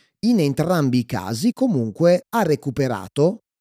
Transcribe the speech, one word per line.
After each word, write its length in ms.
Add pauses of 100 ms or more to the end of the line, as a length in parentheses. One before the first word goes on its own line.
(220)
In 180
entrambi 600
i 60
casi, 480
comunque, 760
ha 120
recuperato, 1040 (160)